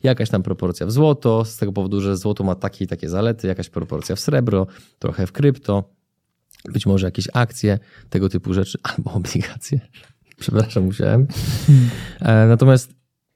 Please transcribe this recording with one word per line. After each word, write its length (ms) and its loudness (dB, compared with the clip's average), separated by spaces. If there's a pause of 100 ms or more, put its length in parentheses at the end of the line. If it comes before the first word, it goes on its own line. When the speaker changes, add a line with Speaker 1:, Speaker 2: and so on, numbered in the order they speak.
Speaker 1:
jakaś 260 0
tam 140 -2
proporcja 420 -4
w 60 -4
złoto, 540 2
z 120 -14
tego 160 -4
powodu, 280 -2
że 160 -2
złoto 260 -4
ma 120 0
takie 300 -8
i 20 -12
takie 220 -8
zalety, 380 -2
jakaś 220 -6
proporcja 460 -8
w 40 -10
srebro, 480 0 (320)
trochę 280 -4
w 40 -10
krypto, 580 -2 (840)
być 120 -2
może 220 2
jakieś 260 -6
akcje, 460 0 (300)
tego 200 0
typu 240 -4
rzeczy, 300 -2
<laughs> 140 -6
albo 160 -6
obligacje. 680 -4 (580)
Przepraszam, 460 0
musiałem. 440 2 (400)
Speaker 2:
Hmm. 220 8 (320)
Speaker 1:
E, 260 6
natomiast 460 6 (420)